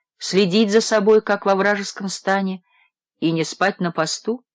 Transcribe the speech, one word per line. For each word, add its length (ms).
следить 540
за 100
собой, 400
как 240
во 100
вражеском 540
стане, 560
и 120
не 140
спать 340
на 140
посту? 500